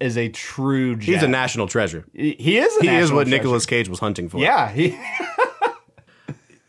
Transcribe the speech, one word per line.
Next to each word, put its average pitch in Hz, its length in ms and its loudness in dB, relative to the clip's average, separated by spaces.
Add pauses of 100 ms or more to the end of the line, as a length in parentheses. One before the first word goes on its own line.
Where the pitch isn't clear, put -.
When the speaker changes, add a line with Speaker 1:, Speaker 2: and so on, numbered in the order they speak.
Speaker 1:
is 123 160 -2
a 117 120 0
true 131 640 -2
gem. 110 180 0
Speaker 2:
He's 165 100 2
a 143 60 4
national 123 380 0
treasure. 87 360 -2 (100)
Speaker 1:
He, 143 260 -2
he 165 180 2
is 415 200 4
a 427 40 4
Speaker 2:
He 175 60 6
is - 60 2
Speaker 1:
national 165 240 4
Speaker 2:
what 139 100 2
Speaker 1:
treasure. 131 100 4
Speaker 2:
Nicolas 123 300 0
Cage 117 200 0
was 90 120 -8
hunting 95 280 -4
for. 90 120 -8
Speaker 1:
Yeah. 147 320 2
He 147 320 0
<laughs> - 640 -4 (1000)